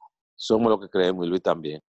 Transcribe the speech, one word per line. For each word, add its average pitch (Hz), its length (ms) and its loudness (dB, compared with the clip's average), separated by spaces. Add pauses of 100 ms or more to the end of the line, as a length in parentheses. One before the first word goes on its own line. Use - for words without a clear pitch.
(360)
somos 113 340 2
lo 107 100 4
que 98 80 -14
creemos, 92 380 0
y - 20 -2
Luis 90 140 0
también 76 480 -4